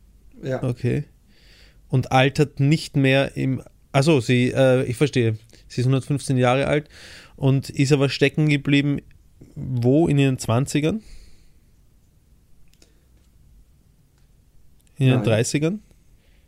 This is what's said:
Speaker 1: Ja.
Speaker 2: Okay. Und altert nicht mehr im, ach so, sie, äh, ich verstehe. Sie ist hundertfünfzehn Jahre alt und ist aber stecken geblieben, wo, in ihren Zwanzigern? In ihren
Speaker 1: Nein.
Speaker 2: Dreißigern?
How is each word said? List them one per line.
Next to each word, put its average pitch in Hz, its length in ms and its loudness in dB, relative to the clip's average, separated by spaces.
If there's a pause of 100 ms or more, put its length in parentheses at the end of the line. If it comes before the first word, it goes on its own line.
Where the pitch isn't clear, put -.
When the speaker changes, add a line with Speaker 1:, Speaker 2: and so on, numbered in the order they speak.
(440)
Speaker 1:
Ja. 131 200 -6
Speaker 2:
Okay. 127 400 -4 (880)
Und 131 220 -2
altert 135 480 0
nicht 143 360 0
mehr 135 400 2
im, 135 260 -4 (300)
ach 139 120 2
so, 147 180 4
sie, 123 300 0
äh, 131 340 2
ich 123 100 -6
verstehe. 117 420 0 (300)
Sie - 140 -6
ist 120 40 0
hundertfünfzehn 135 520 -2
Jahre 127 300 0
alt 151 200 -2 (480)
und 135 340 0
ist 139 220 0
aber 139 180 2
stecken 151 380 0
geblieben, 143 520 0 (560)
wo, 135 520 0
in 147 100 2
ihren 135 200 2
Zwanzigern? 151 640 -2 (4000)
In 135 100 0
ihren 131 100 4
Speaker 1:
Nein. 104 80 -2
Speaker 2:
Dreißigern? 143 560 -2 (680)